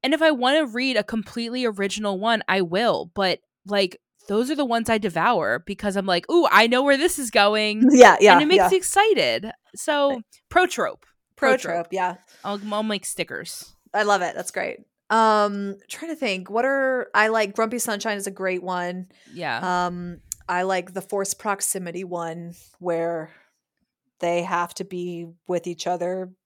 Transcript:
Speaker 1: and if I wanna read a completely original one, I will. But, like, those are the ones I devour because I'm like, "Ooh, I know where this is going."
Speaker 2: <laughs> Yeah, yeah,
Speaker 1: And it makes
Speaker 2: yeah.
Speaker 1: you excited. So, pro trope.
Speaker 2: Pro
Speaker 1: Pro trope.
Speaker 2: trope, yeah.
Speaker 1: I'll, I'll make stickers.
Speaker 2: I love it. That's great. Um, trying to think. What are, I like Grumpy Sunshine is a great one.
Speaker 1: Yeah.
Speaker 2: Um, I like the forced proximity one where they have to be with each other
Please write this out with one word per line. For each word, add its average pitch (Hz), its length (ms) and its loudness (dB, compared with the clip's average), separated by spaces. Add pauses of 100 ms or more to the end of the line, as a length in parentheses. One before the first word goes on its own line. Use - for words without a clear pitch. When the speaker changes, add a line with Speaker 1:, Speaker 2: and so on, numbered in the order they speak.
Speaker 1:
and 269 100 2
if 311 80 0
I 320 80 6
wanna 277 360 2
read 247 300 -2
a 208 60 0
completely 233 600 -6
original 202 560 -4
one, 220 260 0
I 190 140 0
will. 180 560 0
But, 185 240 0 (260)
like, 202 300 -2 (320)
those 226 200 0
are 302 60 -2
the 285 120 -2
ones 233 220 -2
I 226 100 2
devour 170 680 0
because 202 300 -4
I'm 196 100 -2
like, 180 240 -2
"Ooh, 330 220 4
I 220 160 6
know 247 160 2
where 277 120 4
this 311 220 0
is 254 140 -8
going." 214 500 2
Speaker 2:
<laughs> 269 80 6
Yeah, 247 300 12
yeah, - 140 10
Speaker 1:
And - 80 8
it 302 40 2
makes 359 120 4
Speaker 2:
yeah. 370 120 4
Speaker 1:
you 381 60 2
excited. 247 720 2 (240)
So, 277 460 -2 (300)
pro 359 160 4
trope. - 380 -6 (300)
Speaker 2:
Pro 277 140 -2
Speaker 1:
Pro 262 80 4
trope. 170 180 -6
Speaker 2:
trope, 170 160 -4
yeah. 185 260 -4 (280)
Speaker 1:
I'll, 202 160 -8 (120)
I'll 214 120 -2
make 208 220 -4
stickers. - 680 -10 (180)
Speaker 2:
I 208 120 0
love 202 180 2
it. 175 140 -6
That's - 160 -10
great. - 260 -8 (300)
Um, 208 720 2 (100)
trying 330 240 -12
to 302 40 -8
think. 190 320 -6
What 226 160 -2
are, 262 480 -2
I 208 160 2
like 214 280 -2
Grumpy 226 240 -2
Sunshine 208 380 -6
is 196 100 -8
a - 20 -8
great 185 320 -6
one. 180 440 -6 (260)
Speaker 1:
Yeah. 175 540 -2
Speaker 2:
Um, 175 340 -10 (280)
I 180 140 -2
like 185 320 -4
the 190 80 -8
forced - 380 -6
proximity 190 640 -6
one 170 500 -10 (240)
where 165 520 -4 (880)
they 175 220 -2
have 175 320 -4
to 185 100 -8
be 175 420 -8 (220)
with 175 180 -4
each 175 200 -8
other 185 440 -4 (160)